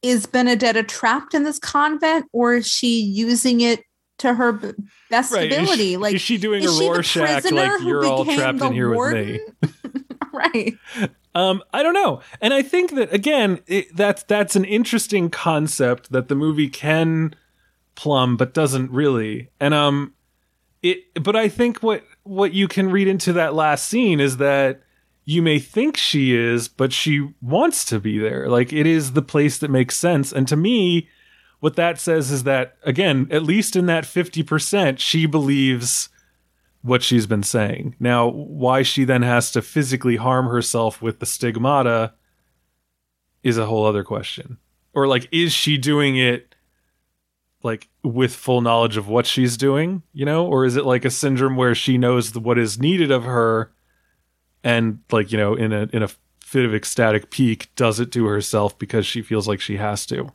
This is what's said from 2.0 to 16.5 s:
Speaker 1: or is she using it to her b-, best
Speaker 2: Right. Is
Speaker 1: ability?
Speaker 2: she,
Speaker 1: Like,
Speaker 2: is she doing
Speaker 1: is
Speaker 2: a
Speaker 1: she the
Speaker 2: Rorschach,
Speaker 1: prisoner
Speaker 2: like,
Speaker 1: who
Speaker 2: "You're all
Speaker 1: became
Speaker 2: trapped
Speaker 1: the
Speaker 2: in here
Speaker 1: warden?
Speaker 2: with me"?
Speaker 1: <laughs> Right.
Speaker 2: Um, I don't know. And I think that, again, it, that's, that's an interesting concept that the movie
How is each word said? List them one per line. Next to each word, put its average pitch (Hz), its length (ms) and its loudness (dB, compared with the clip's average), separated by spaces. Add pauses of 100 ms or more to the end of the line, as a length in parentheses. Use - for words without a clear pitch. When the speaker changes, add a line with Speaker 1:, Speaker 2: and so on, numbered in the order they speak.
Speaker 1:
or 240 220 2
is 240 120 0
she 233 360 0
using 233 580 0
it 233 240 0 (340)
to 269 160 0
her 240 180 0
b-, 208 200 -8 (380)
best 247 220 0
Speaker 2:
Right. 175 200 0
Is 285 60 0
Speaker 1:
ability? 311 320 2
Speaker 2:
she, 180 80 -2
Speaker 1:
Like, 190 160 0
Speaker 2:
is 185 80 -2
she 233 160 -2
doing 202 260 -2
Speaker 1:
is 180 60 2
Speaker 2:
a 165 40 2
Speaker 1:
she 160 100 2
the 170 80 2
Speaker 2:
Rorschach, 156 500 0
Speaker 1:
prisoner 143 180 0
Speaker 2:
like, 135 220 0
Speaker 1:
who - 60 -2
Speaker 2:
"You're 143 180 0
all 269 180 2
Speaker 1:
became 294 140 0
Speaker 2:
trapped 139 220 2
Speaker 1:
the 277 80 0
Speaker 2:
in - 40 0
here 127 220 0
Speaker 1:
warden? 117 460 -2 (200)
Speaker 2:
with - 220 -6
me"? 285 80 -14 (140)
Speaker 1:
<laughs> - 40 -20 (240)
Right. 240 420 -2 (600)
Speaker 2:
Um, 190 280 0 (120)
I 254 80 0
don't 330 100 2
know. 339 280 2 (200)
And 226 140 2
I 277 80 4
think 339 320 0
that, 247 180 0
again, 208 540 2
it, 175 280 -2
that's, 202 280 0
that's 208 340 0
an 190 80 4
interesting 208 640 0
concept 151 840 -2
that 127 160 -2
the 143 60 0
movie 147 360 0